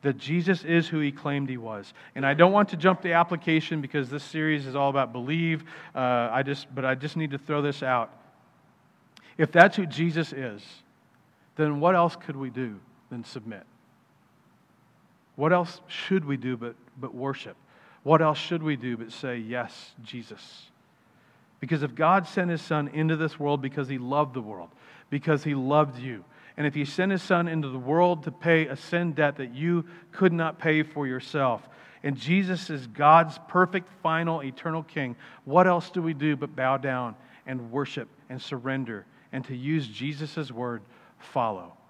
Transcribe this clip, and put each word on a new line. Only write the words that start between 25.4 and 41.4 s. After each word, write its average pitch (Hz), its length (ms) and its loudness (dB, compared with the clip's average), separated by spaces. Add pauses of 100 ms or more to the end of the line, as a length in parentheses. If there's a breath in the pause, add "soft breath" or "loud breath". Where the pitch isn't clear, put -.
he 147 100 -2
loved 139 440 2
you, 120 240 -10 (360 loud breath)
and 151 80 0
if 143 80 -2
he 147 100 -2
sent 185 260 0
his 190 120 0
Son 170 260 2
into 160 200 -4
the 131 100 -8
world 160 460 2
to 160 60 -6
pay 160 360 2
a 165 100 -8
sin 170 380 -2
debt 147 220 2
that 127 180 -10
you 165 320 0 (260 loud breath)
could 185 200 4
not 165 260 -2
pay 156 240 2
for 151 240 -4
yourself, 127 600 -2 (360 loud breath)
and 139 160 -2
Jesus 180 500 0
is 139 180 -8
God's 151 520 6 (100)
perfect, 180 400 2 (140)
final, 165 400 0
eternal 156 400 -6
King, 131 340 -6 (300 loud breath)
what 170 200 6
else 175 240 2
do 180 120 -4
we 165 100 0
do 147 240 0
but 143 180 -8
bow 131 220 0
down 127 400 -4 (300 loud breath)
and 123 240 -8
worship 139 400 -6 (180)
and 131 140 -12
surrender 123 640 -6 (260 soft breath)
and 131 140 -8
to 127 100 -10
use 139 320 -2
Jesus' 143 640 -8
word, 117 300 -8 (360 soft breath)
"Follow"? 101 540 -4 (180)